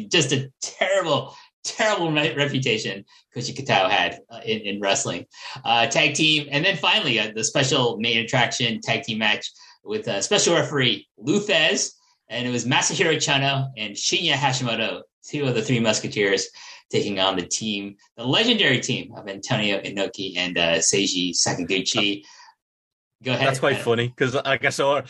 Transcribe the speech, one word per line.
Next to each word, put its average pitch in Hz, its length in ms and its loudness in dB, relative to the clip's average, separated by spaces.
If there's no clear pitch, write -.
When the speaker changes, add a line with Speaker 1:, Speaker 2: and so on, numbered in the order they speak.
Speaker 1:
Just 156 220 2
a 131 180 0
terrible, 185 760 -2
terrible 202 460 0
re-, 151 240 2
reputation 131 680 -2
Koji 135 180 -8
Katao 104 360 2
had, 92 300 0
uh, 113 140 -16
in, 110 160 -2
in 101 200 -6
wrestling. 98 460 -2
Uh, 117 220 4
tag 151 280 2
team, 156 360 2
and 147 140 2
then 190 120 2
finally, 175 440 2
uh, 107 140 -2
the 110 100 -2
special 131 540 2
main 117 200 0
attraction 117 640 0
tag 113 220 -2
team 110 160 -6
match 107 320 0
with, 107 240 -4
uh, 101 140 -2
special 190 320 2
referee 135 520 0
Lou 156 220 0
Thesz, 180 520 0
and 123 140 -4
it 123 60 -4
was 117 120 -2
Masahiro 160 520 2
Chono 135 600 0
and 107 200 -8
Shinya 170 380 0
Hashimoto, 117 680 0
two 143 180 -2
of 120 100 0
the 110 60 2
Three 120 180 2
Musketeers, 107 680 0
taking 101 300 -2
on 95 160 2
the 90 100 -2
team, 101 520 -6
the 117 80 -14
legendary 180 540 4
team 98 380 -4
of 95 120 -14
Antonio 101 520 -2
Inoki 95 560 -6
and, 90 200 -2
uh, 85 180 2
Seiji 90 580 2
Sakaguchi. 98 880 0
Go 127 80 -2
ahead. 131 160 2
Speaker 2:
That's 135 100 0
quite 139 200 2
Speaker 1:
Uh, - 40 -8
Speaker 2:
funny, 120 340 2
'cause, 127 180 0
like, 135 300 0
I 143 40 2
saw, 139 420 2